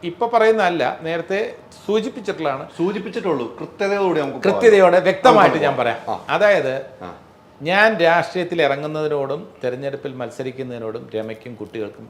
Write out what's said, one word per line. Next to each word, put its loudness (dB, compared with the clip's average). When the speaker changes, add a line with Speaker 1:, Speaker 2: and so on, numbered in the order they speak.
Speaker 1:
ഇപ്പൊ -4
പറയുന്നതല്ല, 4
നേരത്തെ -4
സൂചിപ്പിച്ചിട്ടുള്ളതാണ്. -4
Speaker 2:
സൂചിപ്പിച്ചിട്ടുള്ളൂ. -4
കൃത്യതയോടെ -2
നമുക്ക് -6
പോകാം. -4
Speaker 1:
കൃത്യതയോടെ 6
വ്യക്തമായിട്ട് 6
Speaker 2:
നമുക്ക് 0
Speaker 1:
ഞാൻ 2
Speaker 2:
പോകാം. -6
Speaker 1:
പറയാം. -2
Speaker 2:
ആ. -4
Speaker 1:
അതായത് 2
Speaker 2:
ആ. -12
Speaker 1:
ഞാൻ 4
രാഷ്ട്രീയത്തിൽ 0
ഇറങ്ങുന്നതിനോടും -4
തെരഞ്ഞെടുപ്പിൽ -6
മത്സരിക്കുന്നതിനോടും -10
രമയ്ക്കും -8
കുട്ടികൾക്കും -10